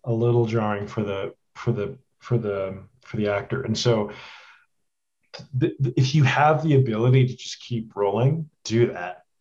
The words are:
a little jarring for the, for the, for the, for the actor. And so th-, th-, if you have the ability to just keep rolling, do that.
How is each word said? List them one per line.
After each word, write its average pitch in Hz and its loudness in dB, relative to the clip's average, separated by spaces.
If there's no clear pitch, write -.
a 117 -4
little 117 2
jarring 107 -2
for 107 -6
the, 98 -6
for - -2
the, 101 -4
for - -2
the, 98 -4
for - -10
the 104 0
actor. 101 -4
And 110 -2
so 110 0
th-, 160 0
th-, 127 0
if 127 2
you 156 6
have 147 4
the 151 4
ability 123 4
to 107 -8
just - -14
keep 113 -8
rolling, 117 0
do 113 2
that. 90 -10